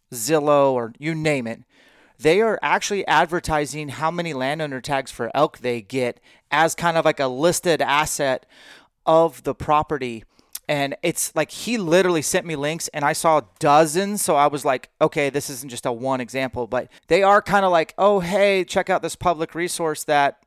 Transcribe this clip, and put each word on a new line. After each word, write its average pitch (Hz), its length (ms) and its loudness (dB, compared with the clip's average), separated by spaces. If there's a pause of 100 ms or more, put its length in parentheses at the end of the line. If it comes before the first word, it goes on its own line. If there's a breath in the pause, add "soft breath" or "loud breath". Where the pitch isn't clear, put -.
(120)
Zillow 143 600 2
or 117 260 -4
you 156 160 -6
name 151 320 -2
it, 113 160 -10 (560 soft breath)
they 160 220 4
are 220 200 0
actually 196 460 -2
advertising 151 840 0
how 147 200 -4
many 170 220 -6
landowner 139 480 -4
tags 135 320 -4
for 117 200 -6
elk 151 260 0
they 120 220 -4
get 123 380 -4 (320 soft breath)
as 156 240 2
kind 170 220 0
of 160 80 2
like 156 160 0
a 135 80 0
listed 156 520 0
asset 139 680 0 (600 loud breath)
of 165 380 2
the 139 100 -4
property. 131 720 -2 (440 soft breath)
And 139 340 -2
it's - 320 -4
like, 156 160 -2
he 233 280 -6
literally 175 440 2
sent 180 240 -2
me 165 80 -6
links 147 400 -6
and 143 100 -4
I 151 80 2
saw 156 280 2 (180)
dozens. 165 640 2
So 165 140 0
I 143 100 4
was 143 180 -2
like, 131 240 -2 (120)
"Okay, 156 280 0
this 139 220 -4
isn't 135 180 -12
just 120 160 -12
a 135 60 -2
one 127 300 -4
example," 123 480 -6
but 120 180 -4 (220 soft breath)
they 185 160 4
are 202 180 6
kinda 196 260 2
like, 165 300 2
"Oh, 202 220 4
hey, 196 420 2
check 175 260 -4
out 180 140 0
this 160 140 -8
public 160 400 -2
resource 165 480 -4
that 143 420 0